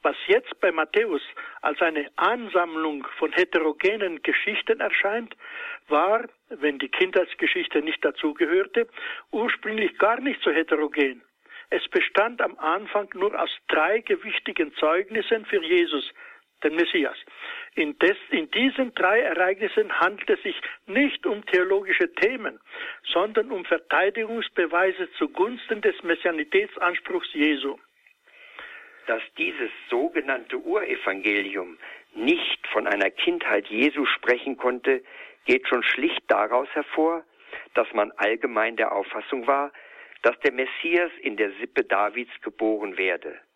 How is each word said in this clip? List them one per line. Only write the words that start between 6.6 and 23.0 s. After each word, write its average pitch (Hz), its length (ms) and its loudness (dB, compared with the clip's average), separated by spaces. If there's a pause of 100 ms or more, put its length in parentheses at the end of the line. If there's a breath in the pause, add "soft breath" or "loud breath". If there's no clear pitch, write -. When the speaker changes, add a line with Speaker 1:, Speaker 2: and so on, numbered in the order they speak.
Speaker 1:
die 131 100 -6
Kindheitsgeschichte 180 920 0
nicht 151 220 -6
dazugehörte, 165 840 0 (440 loud breath)
ursprünglich 214 680 -2
gar 233 240 4
nicht 262 200 -2
so 175 100 2
heterogen. 151 720 0 (480 loud breath)
Es - 200 -2
bestand 226 520 2
am - 160 -2
Anfang 196 560 -2
nur 196 260 0
aus 165 120 0 (160)
drei 170 320 2
gewichtigen 190 760 -2
Zeugnissen 202 720 0
für 196 180 0
Jesus, 165 460 2 (540 loud breath)
den 151 120 2
Messias. 165 420 0 (580 loud breath)
Indes, 160 420 2 (140)
in 160 200 -2
diesen 254 440 2
drei 208 260 4
Ereignissen 190 800 0
handelt 190 300 0
es 208 140 2
sich - 160 -4 (280 loud breath)
nicht 262 380 0
um 214 200 -2
theologische 185 680 2
Themen, 202 460 -2 (540 loud breath)